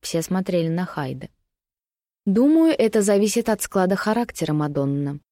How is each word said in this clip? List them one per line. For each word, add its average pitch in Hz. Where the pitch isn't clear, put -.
Все -
смотрели 180
на 175
Хайде. 135
«Думаю, 294
это 220
зависит 208
от 214
склада 185
характера, 214
Мадонна. 143